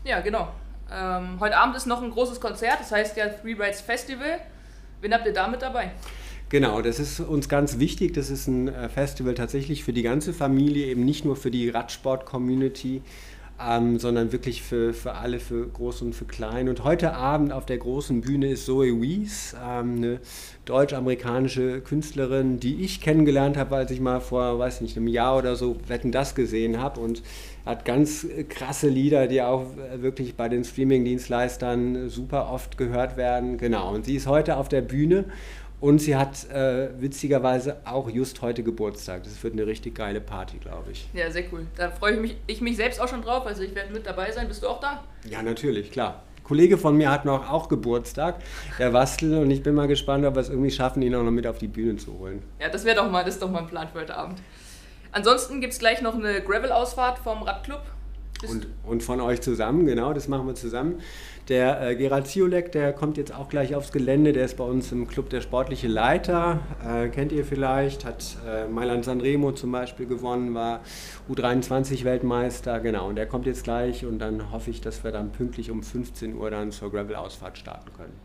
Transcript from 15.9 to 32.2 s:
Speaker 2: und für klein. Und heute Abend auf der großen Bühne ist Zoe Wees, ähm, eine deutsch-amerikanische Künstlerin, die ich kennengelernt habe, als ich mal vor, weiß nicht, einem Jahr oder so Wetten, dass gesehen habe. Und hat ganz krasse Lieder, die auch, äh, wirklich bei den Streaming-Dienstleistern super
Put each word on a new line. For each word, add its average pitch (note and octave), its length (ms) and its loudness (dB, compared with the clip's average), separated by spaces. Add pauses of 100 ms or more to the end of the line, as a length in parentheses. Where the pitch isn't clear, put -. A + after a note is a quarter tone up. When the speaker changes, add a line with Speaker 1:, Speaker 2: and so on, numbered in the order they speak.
Speaker 2:
und A#2 120 -4
für B2 100 -8
klein. A#2+ 440 -2
Und A#2 140 -2
heute E3 320 2
Abend C#3+ 380 2
auf C3 140 -6
der B2+ 120 -2
großen B2 420 -2
Bühne C3+ 300 0
ist B2+ 160 -4
Zoe C3 340 4
Wees, G3+ 540 -2
ähm, B2 420 -4
eine A#2+ 240 0 (440)
deutsch-amerikanische B2+ 1160 2
Künstlerin, C3+ 760 0
die C3+ 240 0
ich F#3 180 -4
kennengelernt C#3+ 560 6
habe, C3+ 200 0
als C3 140 0
ich B2+ 100 -4
mal B2+ 200 2
vor, B2 380 0
weiß B2 220 -2
nicht, A2+ 160 -6
einem A2+ 120 0
Jahr A#2+ 300 4
oder B2 180 2
so A#2+ 200 0 (100)
Wetten, A#2+ 240 -2
dass C#3 240 0
gesehen A2+ 440 2
habe. B2+ 220 -4
Und A#2 220 -4 (440)
hat A#2 180 -6
ganz D3 420 2 (220)
krasse C#3 400 0
Lieder, C3+ 380 6
die B2+ 160 4
auch, B2+ 240 2 (100)
äh, C3 240 -10
wirklich C3 340 -2
bei A#2 140 -2
den B2 160 2
Streaming-Dienstleistern B2 1400 2
super B2 420 -4